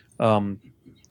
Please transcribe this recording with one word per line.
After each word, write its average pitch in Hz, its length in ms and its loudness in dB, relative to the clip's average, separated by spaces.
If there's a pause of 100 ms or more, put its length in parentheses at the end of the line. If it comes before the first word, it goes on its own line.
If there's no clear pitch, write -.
(200)
um, 104 400 0 (500)